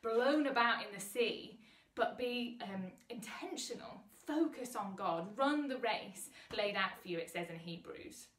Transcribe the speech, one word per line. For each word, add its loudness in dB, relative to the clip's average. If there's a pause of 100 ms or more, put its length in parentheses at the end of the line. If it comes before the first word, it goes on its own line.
blown 6
about 4
in -10
the -8
sea, 0 (340)
but 2
be, -2
um, -4 (180)
intentional, -8 (220)
focus 0
on -2
God, 0
run 4
the 0
race -2 (260)
laid 2
out 0
for -10
you, 0
it -4
says -4
in -8
Hebrews. -10 (100)